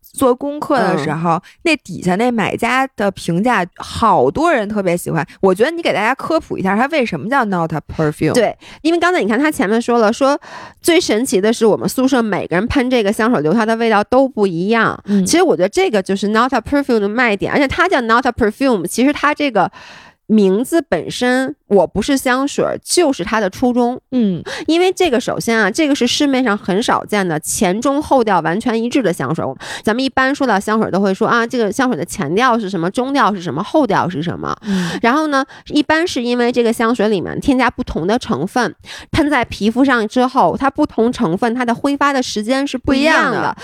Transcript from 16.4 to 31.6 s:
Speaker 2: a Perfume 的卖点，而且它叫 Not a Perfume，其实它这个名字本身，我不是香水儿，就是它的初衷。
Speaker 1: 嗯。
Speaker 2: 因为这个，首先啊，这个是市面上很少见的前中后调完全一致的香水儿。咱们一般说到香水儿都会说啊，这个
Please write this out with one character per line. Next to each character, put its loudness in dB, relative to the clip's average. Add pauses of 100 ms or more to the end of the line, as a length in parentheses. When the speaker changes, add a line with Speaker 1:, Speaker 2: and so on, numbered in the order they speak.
Speaker 2:
a 0
Perfume 0
的 0
卖 0
点， -2
而 2
且 2
它 0
叫 2
Not 2
a 2
Perfume， 0
其 0
实 4
它 0
这 -2
个 2 (540)
名 4
字 0
本 -4
身， -2 (120)
我 4
不 -4
是 0
香 0
水 -2
儿， -2
就 2
是 -6
它 -2
的 0
初 0
衷。 0 (120)
Speaker 1:
嗯。 0 (240)
Speaker 2:
因 2
为 2
这 0
个， 0
首 -4
先 -2
啊， 2
这 0
个 0
是 0
市 0
面 2
上 0
很 -2
少 0
见 -2
的 -2
前 -2
中 0
后 2
调 2
完 0
全 -2
一 -2
致 0
的 2
香 -4
水 -4
儿。 -6 (260)
咱 0
们 -2
一 0
般 0
说 -2
到 2
香 -2
水 2
儿 -6
都 2
会 2
说 0
啊， 2
这 -6
个 0